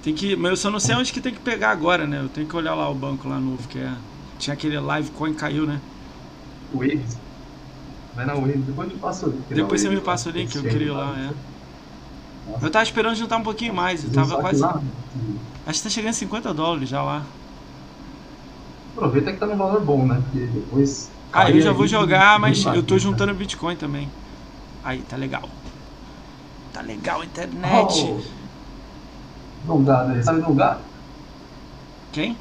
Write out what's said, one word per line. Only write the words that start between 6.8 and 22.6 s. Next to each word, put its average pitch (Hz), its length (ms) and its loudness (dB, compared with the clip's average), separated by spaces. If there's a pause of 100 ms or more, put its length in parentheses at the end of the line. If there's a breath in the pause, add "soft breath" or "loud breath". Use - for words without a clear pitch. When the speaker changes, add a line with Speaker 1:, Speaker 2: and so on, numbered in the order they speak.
Speaker 2:
Vai 123 100 -4
na 143 100 0
Waves, 135 300 2
depois 156 240 -4
eu 190 60 -10
te - 60 -10
passo 185 240 -4
o 147 40 4
link, - 180 -4
que - 60 -6
é - 40 2
na - 60 4
Speaker 1:
Depois 202 180 2
você 202 80 2
me 196 60 4
Speaker 2:
Waves, 190 100 0
Speaker 1:
passa 180 240 0
o - 20 -6
Speaker 2:
lá. 165 60 -4
Speaker 1:
link, 175 180 -4
eu 143 60 -2
Speaker 2:
Exchange 156 140 2
Speaker 1:
crio 151 180 2
Speaker 2:
lá. 139 180 -2
Speaker 1:
lá, 135 80 -6
é. 135 100 -4 (1200)
Speaker 2:
Nossa. 123 140 -2
Speaker 1:
Eu 160 60 2
tava 220 120 6
esperando 226 320 2
juntar 226 220 -2
um 226 60 0
pouquinho 220 300 -4
mais, 180 300 0
eu 120 60 -6
Speaker 2:
Mas 127 60 0
Speaker 1:
tava - 140 4
Speaker 2:
só 175 60 -2
que 160 60 0
Speaker 1:
quase - 200 2
Speaker 2:
lá, 175 200 2 (840)
Speaker 1:
Acho 156 120 -2
que - 40 -8
tá 214 60 -6
chegando 220 220 0
em - 20 -2
cinquenta 214 400 -4
dólares 156 340 0
já 139 140 -2
lá. 143 220 -2 (1700)
Speaker 2:
Aproveita 143 380 4
que - 60 -8
tá 208 80 0
num 208 100 0
valor 196 260 4
bom, 143 220 6
né? 120 180 4
Porque 123 220 -2
depois 120 680 2 (200)
Speaker 1:
Ah, 180 180 8
eu - 40 8
Speaker 2:
cai 156 80 10
Speaker 1:
já 180 120 6
vou - 100 6
Speaker 2:
aí, - 60 6
Speaker 1:
jogar, 202 500 8
Speaker 2:
muito - 20 4
Speaker 1:
mas 214 180 6
eu - 40 4